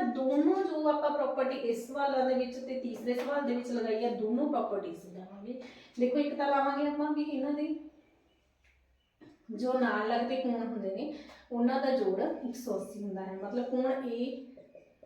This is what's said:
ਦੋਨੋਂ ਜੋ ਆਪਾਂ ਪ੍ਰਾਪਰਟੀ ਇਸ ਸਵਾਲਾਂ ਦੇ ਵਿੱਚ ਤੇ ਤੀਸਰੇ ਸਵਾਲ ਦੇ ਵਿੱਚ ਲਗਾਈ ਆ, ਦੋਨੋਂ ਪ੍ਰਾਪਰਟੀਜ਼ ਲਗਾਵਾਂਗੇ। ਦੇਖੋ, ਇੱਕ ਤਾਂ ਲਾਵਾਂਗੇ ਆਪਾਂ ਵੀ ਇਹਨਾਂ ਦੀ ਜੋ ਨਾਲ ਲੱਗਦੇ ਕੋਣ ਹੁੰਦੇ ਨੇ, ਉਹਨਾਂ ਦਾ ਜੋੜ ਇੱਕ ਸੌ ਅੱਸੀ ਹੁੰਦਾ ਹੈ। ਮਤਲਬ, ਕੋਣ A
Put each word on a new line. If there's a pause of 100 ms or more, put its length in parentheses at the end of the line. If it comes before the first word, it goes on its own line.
ਦੋਨੋਂ
ਜੋ
ਆਪਾਂ
ਪ੍ਰਾਪਰਟੀ
ਇਸ
ਸਵਾਲਾਂ
ਦੇ
ਵਿੱਚ
ਤੇ
ਤੀਸਰੇ
ਸਵਾਲ
ਦੇ
ਵਿੱਚ
ਲਗਾਈ
ਆ,
ਦੋਨੋਂ
ਪ੍ਰਾਪਰਟੀਜ਼
ਲਗਾਵਾਂਗੇ। (400)
ਦੇਖੋ,
ਇੱਕ
ਤਾਂ
ਲਾਵਾਂਗੇ
ਆਪਾਂ
ਵੀ
ਇਹਨਾਂ
ਦੀ (1600)
ਜੋ
ਨਾਲ
ਲੱਗਦੇ
ਕੋਣ
ਹੁੰਦੇ
ਨੇ, (380)
ਉਹਨਾਂ
ਦਾ
ਜੋੜ
ਇੱਕ
ਸੌ
ਅੱਸੀ
ਹੁੰਦਾ
ਹੈ।
ਮਤਲਬ,
ਕੋਣ
A (800)